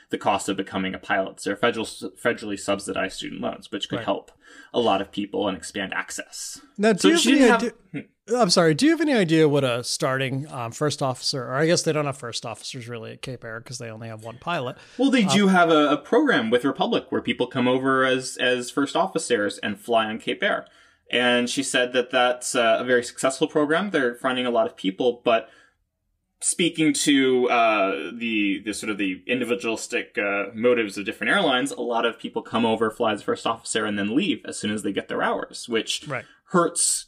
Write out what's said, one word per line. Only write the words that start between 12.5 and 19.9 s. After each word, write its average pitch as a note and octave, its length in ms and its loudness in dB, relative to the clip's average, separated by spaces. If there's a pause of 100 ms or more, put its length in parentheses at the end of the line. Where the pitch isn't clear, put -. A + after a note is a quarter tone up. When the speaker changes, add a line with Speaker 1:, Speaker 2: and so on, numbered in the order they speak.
Speaker 2:
really A2+ 220 -12
at A#2+ 100 -16
Cape B2+ 240 -12
Air A2+ 160 -12
'cause A#2+ 180 -14
they A#2 120 -12
only A2+ 160 -12
have A2 160 -14
one A2+ 160 -14
pilot. C#3+ 380 -6 (200)
Speaker 1:
Well, C4+ 140 2
they A#3 140 4
Speaker 2:
Uh, F#3 100 2
Speaker 1:
do G3+ 140 6
have F3 220 6
a, D3 180 6
a D3 80 2
program F#3+ 520 2
with A#2+ 160 4
Republic E3 460 0
where A2+ 100 -2
people A#2+ 280 -2
come B2+ 180 0
over C3 380 2
as, C3 320 0
as B2 340 0
first C#3 240 -2
officers C#3 640 0
and G#2+ 220 -6
fly A2+ 260 2